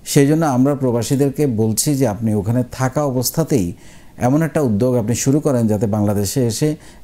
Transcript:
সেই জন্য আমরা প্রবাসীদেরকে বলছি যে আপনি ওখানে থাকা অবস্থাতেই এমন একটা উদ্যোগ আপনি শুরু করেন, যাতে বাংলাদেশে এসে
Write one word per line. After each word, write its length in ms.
সেই 220
জন্য 180
আমরা 300
প্রবাসীদেরকে 720
বলছি 480
যে 120
আপনি 260
ওখানে 380
থাকা 320
অবস্থাতেই 720
এমন 240
একটা 200
উদ্যোগ 340
আপনি 200
শুরু 240
করেন, 280
যাতে 200
বাংলাদেশে 600
এসে 280